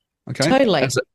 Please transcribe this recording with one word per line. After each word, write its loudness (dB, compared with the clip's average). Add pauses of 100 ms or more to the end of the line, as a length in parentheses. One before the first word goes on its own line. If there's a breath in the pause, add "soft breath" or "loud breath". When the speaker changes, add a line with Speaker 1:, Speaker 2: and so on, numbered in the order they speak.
(280)
Speaker 1:
Okay. -2
Speaker 2:
Totally. 2
Speaker 1:
As -2
a, 0 (140)